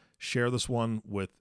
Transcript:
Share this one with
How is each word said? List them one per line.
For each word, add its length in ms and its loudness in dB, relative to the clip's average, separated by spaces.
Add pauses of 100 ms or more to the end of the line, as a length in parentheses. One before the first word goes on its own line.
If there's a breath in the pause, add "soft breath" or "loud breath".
(180 loud breath)
Share 320 0
this 180 0
one 400 0
with 220 -2 (120)